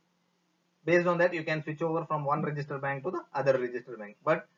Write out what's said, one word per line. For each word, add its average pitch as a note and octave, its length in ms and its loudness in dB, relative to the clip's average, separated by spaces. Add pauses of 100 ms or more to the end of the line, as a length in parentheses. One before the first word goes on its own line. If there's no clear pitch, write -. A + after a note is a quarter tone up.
(840)
Based F3 200 4
on F3 120 2
that, F3 160 4
you D#3+ 100 -4
can D#3 200 -2
switch D3+ 180 -6
over D#3+ 240 0
from D3+ 180 -2
one C#3+ 200 0
register D3 340 -4
bank C#3 260 -4
to F#3 80 -2
the F3+ 220 -4
other C3+ 260 4
register A#2+ 380 -6
bank. G#2 260 -14
But D#3+ 240 0 (100)